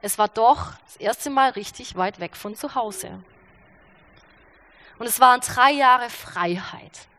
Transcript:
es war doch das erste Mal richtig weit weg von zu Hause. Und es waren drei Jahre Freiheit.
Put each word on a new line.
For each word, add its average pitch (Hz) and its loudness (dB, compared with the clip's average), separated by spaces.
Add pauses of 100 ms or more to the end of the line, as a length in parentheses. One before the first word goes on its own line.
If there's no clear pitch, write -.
es 208 -6
war 208 2
doch 226 2 (100)
das - -20
erste 233 -4
Mal 269 4
richtig - -12
weit 185 -4
weg 175 -10
von 208 -12
zu 285 -10
Hause. 202 -8 (1800)
Und 240 -10
es 226 -4
waren 254 6
drei 247 2
Jahre 254 2
Freiheit. - -8 (100)